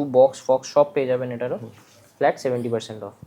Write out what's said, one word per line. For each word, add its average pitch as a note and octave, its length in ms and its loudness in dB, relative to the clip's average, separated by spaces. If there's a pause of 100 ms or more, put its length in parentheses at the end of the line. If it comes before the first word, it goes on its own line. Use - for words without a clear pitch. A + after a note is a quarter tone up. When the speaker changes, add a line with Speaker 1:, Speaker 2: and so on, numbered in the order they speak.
(120)
Speaker 1:
বক্স, C3 340 6
ফক্স C3 220 0
সব D3 240 4
পেয়ে C#3 140 -2
যাবেন B2+ 240 -2
এটারও। B2 260 -6
Speaker 2:
হুম। A2+ 140 -14 (460)
Speaker 1:
ফ্ল্যাট C#3+ 220 0
সেভেন্টি B2 300 -4
পার্সেন্ট A2 340 -6
অফ। G2+ 100 -14 (140)